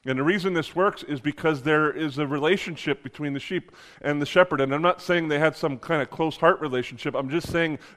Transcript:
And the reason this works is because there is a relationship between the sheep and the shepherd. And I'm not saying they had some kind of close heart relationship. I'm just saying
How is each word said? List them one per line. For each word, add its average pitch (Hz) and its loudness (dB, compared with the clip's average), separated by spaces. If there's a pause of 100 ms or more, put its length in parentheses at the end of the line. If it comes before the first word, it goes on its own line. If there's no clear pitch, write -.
And 131 -2
the 135 0
reason 185 2
this 160 -4
works 190 0
is 143 -6
because 147 -2
there 151 2
is 143 -4
a 147 0
relationship 151 -2
between 147 -8
the 139 -6
sheep - -6 (300)
and 147 0
the 143 -2
shepherd. 180 6
And 135 2
I'm 156 0
not 175 2
saying 170 0
they 147 2
had 156 4
some 139 -2
kind 156 -2
of 123 -4
close 160 -4
heart 170 4
relationship. 127 -4
I'm 131 -4
just 160 -2
saying 165 0 (180)